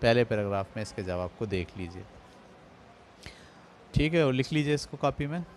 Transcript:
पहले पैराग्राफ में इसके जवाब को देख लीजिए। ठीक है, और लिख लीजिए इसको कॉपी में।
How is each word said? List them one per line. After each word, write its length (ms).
पहले 220
पैराग्राफ 520
में 60
इसके 220
जवाब 340
को 100
देख 300
लीजिए। 260
ठीक 200
है, 120
और 80
लिख 180
लीजिए 220
इसको 240
कॉपी 280
में। 180